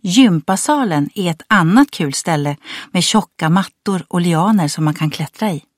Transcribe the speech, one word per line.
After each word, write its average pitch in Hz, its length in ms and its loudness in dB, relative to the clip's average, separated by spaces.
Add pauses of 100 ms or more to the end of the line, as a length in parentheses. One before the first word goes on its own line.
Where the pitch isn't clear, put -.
Gympasalen 190 1120 2
är 180 160 -4
ett 160 160 -8
annat 208 440 4
kul 143 240 -6
ställe 147 420 -4 (360)
med 180 120 0
tjocka - 440 -2
mattor 185 600 -2
och 180 120 -2
lianer 175 480 2
som 151 160 -4
man 151 100 0
kan 151 160 -4
klättra 175 420 -6
i. 147 120 -8 (140)